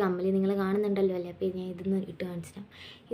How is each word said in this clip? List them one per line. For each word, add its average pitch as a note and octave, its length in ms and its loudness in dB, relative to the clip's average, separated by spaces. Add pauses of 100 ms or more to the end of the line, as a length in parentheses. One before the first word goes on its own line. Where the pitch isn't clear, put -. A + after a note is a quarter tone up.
കമ്മൽ F#3 240 2 (100)
നിങ്ങൾ F#3+ 140 4 (120)
കാണുന്നുണ്ടല്ലോ G3 560 2
അല്ലേ? F3 160 -6
അപ്പോൾ F#3+ 240 0
ഞാൻ F#3 140 -6
ഇതൊന്ന് F#3 260 0 (140)
ഇട്ട് - 160 -10
കാണിച്ചു F3 260 -8
തരാം. G3+ 120 -12 (480)